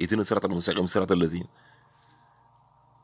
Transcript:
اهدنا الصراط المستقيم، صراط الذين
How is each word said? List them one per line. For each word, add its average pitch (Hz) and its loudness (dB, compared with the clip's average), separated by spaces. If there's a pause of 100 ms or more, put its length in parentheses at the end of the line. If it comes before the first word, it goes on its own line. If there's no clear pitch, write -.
اهدنا 107 0
الصراط 101 0
المستقيم، 90 -2
صراط 92 0
الذين 87 0 (1600)